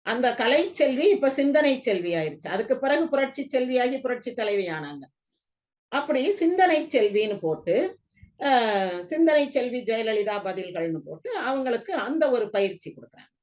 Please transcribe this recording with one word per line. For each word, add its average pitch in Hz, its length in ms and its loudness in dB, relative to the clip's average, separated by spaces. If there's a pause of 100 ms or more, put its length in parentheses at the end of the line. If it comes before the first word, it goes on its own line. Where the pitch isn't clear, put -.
அந்த 240 300 0
கலைச்செல்வி 262 720 2
இப்ப 392 260 4
சிந்தனை 277 520 2
செல்வி 175 320 0
ஆயிருச்சு. 156 340 -4
அதுக்கு 220 320 -2
பிறகு 294 300 0
புரட்சி 269 440 -2
செல்வியாகி 254 480 0
புரட்சி 247 320 -6
தலைவி 208 340 -2
ஆனாங்க. 147 360 -8 (840)
அப்படி 285 440 0
சிந்தனை 349 540 2
செல்வின்னு 208 540 2
போட்டு, 175 580 -2 (440)
அ, 226 460 2 (160)
சிந்தனை 302 460 2
செல்வி 247 340 -2
ஜெயலலிதா 214 600 -2
பதில்கள்னு 180 540 -4
போட்டு, 160 400 -10
அவங்களுக்கு 262 560 -2
அந்த 294 360 0
ஒரு 220 200 0
பயிற்சி 190 440 -2
கொடுக்குறாங்க. - 500 -20